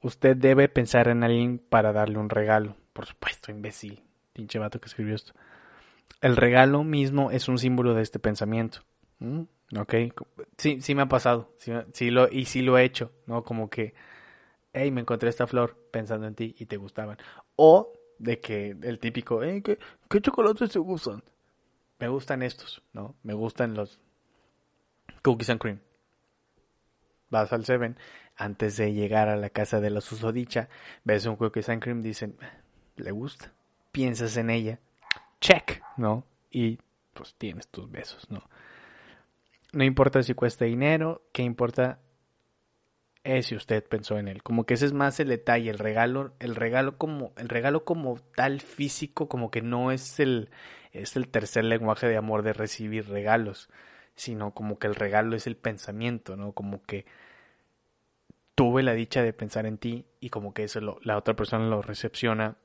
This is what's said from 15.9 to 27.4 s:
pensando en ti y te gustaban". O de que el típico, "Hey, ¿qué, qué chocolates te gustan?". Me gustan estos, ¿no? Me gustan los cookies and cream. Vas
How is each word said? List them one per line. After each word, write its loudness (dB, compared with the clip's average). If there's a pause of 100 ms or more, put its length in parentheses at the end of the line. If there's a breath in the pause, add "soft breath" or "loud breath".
pensando -6
en -12
ti -8
y -16
te -8
gustaban". -10 (380 loud breath)
O 10 (280)
de -2
que -8
el -8
típico, -4
"Hey, -4
¿qué, -2 (320 loud breath)
qué 4
chocolates 2
te 0
gustan?". -4 (760)
Me -6
gustan -4
estos, -10 (120)
¿no? -14
Me -6
gustan -4
los -8 (1300)
cookies 2
and -2
cream. -8 (1500)
Vas 0